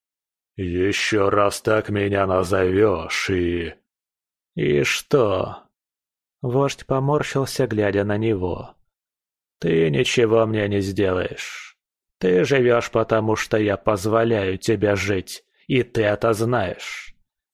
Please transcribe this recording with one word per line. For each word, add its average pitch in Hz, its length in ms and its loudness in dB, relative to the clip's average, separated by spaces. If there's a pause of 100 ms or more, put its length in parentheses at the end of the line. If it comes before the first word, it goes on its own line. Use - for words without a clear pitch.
(560)
«Ещё 98 720 0
раз 101 300 2
так 107 280 0
меня 101 380 0
назовёшь 92 1040 0
и...» 87 440 -2 (800)
«И 143 280 0
что?» - 800 0 (800)
Вождь 135 440 -2
поморщился, 135 800 -2
глядя 101 380 0
на 104 140 -2
него. 95 560 -4 (840)
«Ты 82 320 2
ничего 113 560 2
мне 107 220 -2
не 101 120 0
сделаешь. 95 1000 -4 (400)
Ты 180 260 2
живёшь, 123 460 2
потому 110 460 0
что - 200 -2
я 104 200 0
позволяю 107 800 0
тебе 104 380 2
жить, 95 480 -4 (220)
и 127 160 2
ты 113 200 -2
это 104 320 2
знаешь. 113 800 -4 (400)